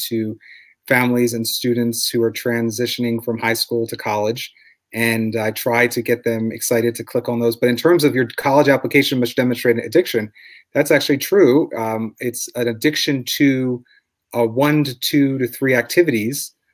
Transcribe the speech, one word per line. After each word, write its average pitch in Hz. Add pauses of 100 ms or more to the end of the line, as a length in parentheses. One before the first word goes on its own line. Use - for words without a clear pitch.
to 110 (500)
families 123
and 113
students 120
who 120
are 113
transitioning 117
from 113
high 113
school 117
to 113
college. 107 (400)
And 113
I 110
try 120
to 120
get 117
them 113
excited 117
to 110
click -
on 120
those. 117
But 123
in 120
terms 160
of 131
your 127 (100)
college 139
application 139
must 120
demonstrate 123
an 117
addiction, 110 (440)
that's 147
actually 143
true. 151
Um, 113
it's 120
an 123
addiction 135 (120)
to, 131 (540)
uh, 117
one 143
to 131
two 139
to 127
three 131
activities, 123 (200)